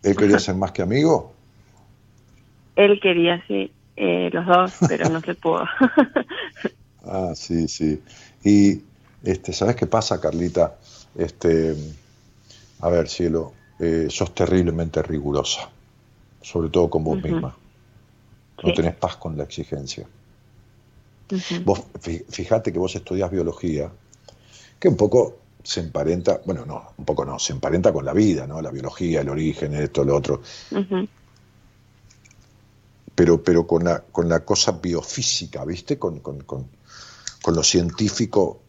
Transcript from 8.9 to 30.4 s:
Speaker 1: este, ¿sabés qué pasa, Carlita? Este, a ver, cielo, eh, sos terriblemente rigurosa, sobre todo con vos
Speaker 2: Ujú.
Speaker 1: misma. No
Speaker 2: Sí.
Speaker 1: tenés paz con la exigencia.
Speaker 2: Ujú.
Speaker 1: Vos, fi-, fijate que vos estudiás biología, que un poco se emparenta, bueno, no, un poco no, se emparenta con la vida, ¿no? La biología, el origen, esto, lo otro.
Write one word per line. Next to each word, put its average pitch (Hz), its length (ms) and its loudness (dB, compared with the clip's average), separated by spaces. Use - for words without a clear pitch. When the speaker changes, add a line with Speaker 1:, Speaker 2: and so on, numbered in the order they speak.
Speaker 1:
este, - 300 -2
¿sabés 107 200 2
qué - 120 -2
pasa, 113 340 0
Carlita? 82 560 0
Este, 80 580 0
a 85 100 0
ver, 85 180 2
cielo, 82 460 -2
eh, 82 320 0
sos - 240 -4
terriblemente 85 680 2
rigurosa, 73 680 -4
sobre 82 260 -4
todo 85 220 2
con 80 120 0
vos 78 140 0
Speaker 2:
Ujú. - 100 -6
Speaker 1:
misma. 160 300 -4
No 85 60 0
Speaker 2:
Sí. 85 60 0
Speaker 1:
tenés 82 220 0
paz - 200 -4
con 80 180 -8
la 73 100 -6
exigencia. 69 640 -10
Speaker 2:
Ujú. 180 320 -6
Speaker 1:
Vos, 95 180 2
fi-, 85 280 -8
fijate 110 420 -2
que 90 80 -2
vos 92 160 0
estudiás 95 360 -4
biología, 82 600 -4
que - 100 4
un 147 100 4
poco 104 400 4
se - 160 -6
emparenta, 85 640 0
bueno, 92 220 -6
no, - 320 -12
un 69 80 -14
poco 73 180 -2
no, 65 140 -8
se - 160 -6
emparenta 82 400 2
con - 100 -4
la 69 80 -4
vida, 87 340 2
¿no? 73 140 -10
La 76 100 -8
biología, 78 520 -4
el 71 80 -4
origen, 76 440 -4
esto, 71 300 0
lo 69 120 2
otro. 71 260 -2